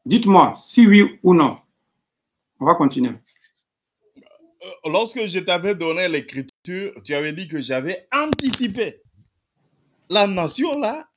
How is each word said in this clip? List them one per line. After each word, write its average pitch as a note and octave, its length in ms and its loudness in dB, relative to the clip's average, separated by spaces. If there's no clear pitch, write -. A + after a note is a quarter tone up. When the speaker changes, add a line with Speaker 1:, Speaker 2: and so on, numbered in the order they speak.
Speaker 1:
Dites-moi F#3 500 4
si - 300 4
oui G3+ 380 6
ou F3+ 100 6
non. C#3+ 240 2
On C3+ 60 -6
va E3+ 100 4
continuer. B2+ 400 -2
Speaker 2:
Euh, - 480 -20
lorsque A3 400 -2
je F#3 140 -6
t'avais F3+ 340 -2
donné E3 340 -2
l'écriture, D#3+ 880 -8
tu C3+ 120 -6
avais D3+ 180 -4
dit F3 140 -12
que D3+ 120 -8
j'avais C3 540 -8
anticipé. B3 880 -4
La G3+ 160 2
nation G3 520 -4
là, C#4+ 380 -6